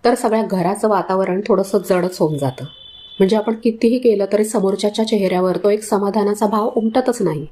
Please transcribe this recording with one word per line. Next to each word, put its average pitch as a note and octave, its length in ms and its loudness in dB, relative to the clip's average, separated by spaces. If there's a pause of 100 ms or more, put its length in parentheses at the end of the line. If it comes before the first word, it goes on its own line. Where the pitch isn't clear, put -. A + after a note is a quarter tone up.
तर B3 100 4
सगळ्या A3 280 0
घराचं F#3+ 440 -2
वातावरण F#3+ 600 0
थोडंसं G3 300 2 (120)
जडच F3+ 300 0
होऊन D#3 180 0
जातं. C3+ 260 -4 (560)
म्हणजे G3 160 4
आपण A3 280 -2
कितीही A3+ 340 2
केलं G#3+ 360 2
तरी G#3+ 120 2
समोरच्याच्या G#3 640 0
चेहऱ्यावर F#3 500 0
तो G3+ 120 2
एक G#3+ 140 0
समाधानाचा G#3 640 0
भाव G#3 300 0
उमटतच A3+ 460 0
नाही. D#3 300 -2